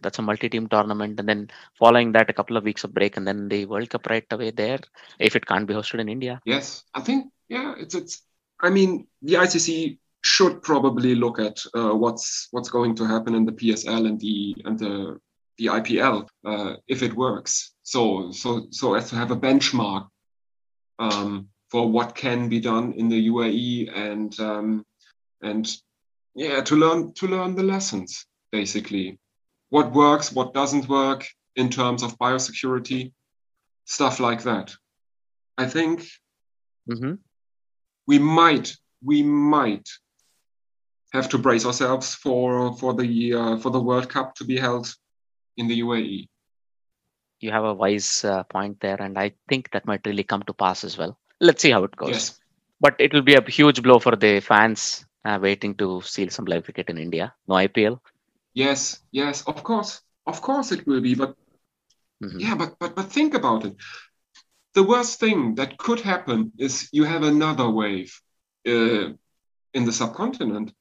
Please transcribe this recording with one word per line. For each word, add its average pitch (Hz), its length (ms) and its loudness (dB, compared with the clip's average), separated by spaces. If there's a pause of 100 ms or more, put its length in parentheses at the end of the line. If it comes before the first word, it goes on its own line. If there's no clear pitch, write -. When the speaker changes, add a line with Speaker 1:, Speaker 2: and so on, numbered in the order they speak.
Speaker 1:
that's - 180 -6
a - 20 -4
multi-team 110 460 -2
tournament, 104 520 0
and 104 100 -4
then 104 200 -2 (300)
following 117 320 8
that 110 180 6
a - 40 -2
couple 117 240 -2
of 101 60 -4
weeks 107 200 -4
of 104 100 -10
break 101 240 0
and 98 100 -6
then 101 200 -4
the 101 180 -2
World 110 240 -6
Cup - 180 -8
right 113 240 -2
away 113 200 -6
there, 117 280 -4 (400)
if - 160 2
it 117 100 -2
can't 101 220 0
be 101 60 -4
hosted 107 260 -6
in 107 100 -6
India? 123 360 -8
Speaker 2:
Yes, 277 380 -6 (100)
I 277 80 -8
think, 262 300 -4 (160)
yeah, 262 300 -10
it's, 160 180 -12
it's, - 280 -10 (360)
I 175 100 2
mean, 190 380 2 (140)
the 165 160 2
I 180 80 6
C 175 140 2
C 160 400 -4 (240)
should 175 380 4
probably 127 540 2
look 117 240 0
at, 107 200 -4 (160)
uh, 110 200 0
what's, 113 560 -2
what's 120 180 -6
going 120 260 0
to 113 100 -2
happen 113 280 0
in 110 120 4
the 110 60 0
P 113 200 0
S - 160 -2
L 113 200 0
and 107 120 -2
the, 101 360 -4 (100)
and 110 120 -4
the, 101 420 -8 (380)
the 110 120 -2
I 101 100 0
P 110 200 -2
L, 117 280 0 (160)
uh, 104 320 -6 (120)
if 131 160 -2
it 113 100 -2
works. - 600 -4 (100)
So, 98 480 0
so, 117 400 -6
so 110 240 0
as 117 140 -4
to 120 60 -8
have 117 160 -4
a 120 60 -4
benchmark, 123 680 0 (920)
um, 101 500 -4 (220)
for 120 200 0
what 117 260 0
can 120 340 -2
be 117 100 0
done 117 340 -2
in 113 160 0
the 113 100 2
U 117 240 2
A 113 40 0
E 120 460 -2
and, 104 460 -8
um, 107 460 -4 (580)
and 107 240 -4 (680)
yeah, 139 260 -4
to 147 140 0
learn, 160 380 4
to - 120 -6
learn 185 300 -2
the 190 80 -2
lessons, 190 640 -4 (240)
basically. 101 640 -6 (520)
What 135 220 4
works, 147 400 4
what 127 220 -2
doesn't 139 340 0
work 135 380 0 (300)
in 127 140 0
terms 123 340 -2
of 117 160 -8
biosecurity, 127 920 -2 (760)
stuff 135 340 -2
like 117 240 -2
that. 110 320 -4 (840)
I 127 80 0
think 165 400 -2 (840)
Speaker 1:
Mm-hmm. 120 260 -6 (920)
Speaker 2:
we 143 140 6
might, 156 560 4 (280)
we 147 200 2
might 147 680 2 (1200)
have 131 160 -2
to 139 80 0
brace 117 280 4
ourselves 127 480 -2
for, 123 640 0
for 127 160 -2
the, 120 400 0
uh, 113 240 0
for 123 140 -2
the 127 80 2
World 123 300 0
Cup 131 260 -6
to - 80 -12
be 127 140 -2
held 123 360 -4 (640)
in 117 100 -2
the 117 80 0
U 117 180 -2
A 113 40 0
E. 101 320 -6 (1120)
Speaker 1:
You 107 120 -8
have 110 120 0
a 107 100 0
wise, 101 500 0
uh, 95 200 -2
point 101 360 -8
there, 98 220 -4
and 98 160 -8
I 98 140 -2 (180)
think 131 220 -4
that - 160 -6
might 101 180 -4
really 101 180 -4
come 101 200 -4
to 101 100 -8
pass 92 300 0
as 90 160 -10
well. 80 180 -6 (220)
Let's 165 240 8
see 151 80 8
how 101 120 4
it - 120 -6
goes. - 140 -6
Speaker 2:
Yes. - 300 -4 (400)
Speaker 1:
But 143 200 6
it 151 140 4
will 143 100 6
be 143 100 8
a 131 80 10
huge 135 400 6
blow 123 160 10
for 113 180 4
the 101 260 6
fans, 110 640 2 (200)
uh, 104 160 -2
waiting 98 340 -2
to 92 260 -2
see 95 280 -6
some - 160 -10
live 85 180 -2
cricket - 260 -10
in 85 80 -8
India. 85 360 -6 (140)
No 95 80 0
I 95 120 4
P 104 180 0
L. 120 160 -2 (520)
Speaker 2:
Yes, 135 460 -2 (120)
yes, 139 320 -4
of - 200 -10
course. - 380 -4 (240)
Of - 160 -8
course 269 300 -2
it 170 160 -6
will 135 140 2
be, 123 140 2
but 131 200 -4 (880)
Speaker 1:
Mm-hmm. 98 160 -10
Speaker 2:
yeah, 214 140 0
but, 170 260 -6
but, 175 160 -8
but 190 160 -8
think 294 220 2
about 117 320 0
it. 98 100 -8 (1000)
The 196 80 8
worst 240 360 2
thing 160 360 2
that 135 240 -4
could 233 200 0
happen 139 600 -2
is 131 320 -4
you 151 120 4
have 156 200 -2
another 151 440 2
wave, 104 460 -2 (540)
uh, 113 420 2 (640)
in 123 120 0
the 117 60 0
subcontinent, 113 880 -4